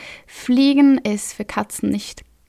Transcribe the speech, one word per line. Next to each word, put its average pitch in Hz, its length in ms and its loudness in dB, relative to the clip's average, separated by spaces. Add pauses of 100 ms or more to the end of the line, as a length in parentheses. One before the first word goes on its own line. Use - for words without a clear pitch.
(260)
Fliegen 277 760 4
ist 208 340 -6
für 208 120 -10
Katzen - 440 -6
nicht - 340 -8 (260)